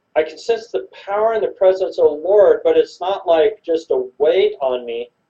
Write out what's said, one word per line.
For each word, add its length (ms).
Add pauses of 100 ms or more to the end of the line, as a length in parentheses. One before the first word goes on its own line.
(160)
I 60
can 160
sense 300
the 240
power 420
and 80
the 60
presence 500
of 80
the 40
Lord, 540
but 120
it's 240
not, 260
like, 360
just 280
a 180 (100)
weight 420
on 260
me. 240 (200)